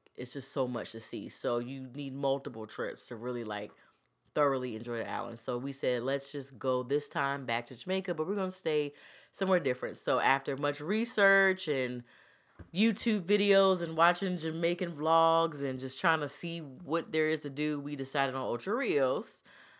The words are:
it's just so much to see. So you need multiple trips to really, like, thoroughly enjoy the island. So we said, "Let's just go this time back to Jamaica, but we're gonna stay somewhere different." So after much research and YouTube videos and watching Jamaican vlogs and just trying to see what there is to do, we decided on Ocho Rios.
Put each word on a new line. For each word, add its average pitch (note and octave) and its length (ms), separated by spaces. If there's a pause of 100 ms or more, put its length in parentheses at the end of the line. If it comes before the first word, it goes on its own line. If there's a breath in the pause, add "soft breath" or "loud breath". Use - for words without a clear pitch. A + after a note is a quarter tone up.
(160)
it's B2+ 160
just C3+ 200
so C3+ 140
much A#2+ 260
to A2+ 80
see. G#2 280
So A#2+ 300
you C3 360
need C#3 200
multiple C3+ 520
trips - 420
to A#2+ 80
really, A#2+ 280
like, G#2 260 (640 soft breath)
thoroughly C3+ 420
enjoy A#2 220
the G#2 120
island. G#2 280
So B2 200
we C3+ 140
said, B2 300
"Let's C3+ 300
just C3+ 260
go B2+ 240
this C#3+ 260
time C#3 380
back A#2+ 200
to A#2+ 120
Jamaica, F#3 360
but D#3 120
we're G3 80
gonna F#3+ 160
stay D3+ 420 (380 loud breath)
somewhere F#3 300
different." B2+ 380
So C3 200
after C3+ 380
much C#3+ 240
research G3 880
and B2+ 340 (720 loud breath)
YouTube G#3+ 480
videos G3 600
and D#3+ 140
watching F3 420
Jamaican E3+ 540
vlogs E3 680
and C3 160
just C3 220
trying D#3+ 200
to D3 80
see E3+ 320
what D3+ 520
there D#3 160
is D#3 120
to C#3+ 100
do, D3 300
we C#3+ 160
decided C3+ 380
on C3 80
Ocho A#2 300
Rios. E3+ 720 (360 loud breath)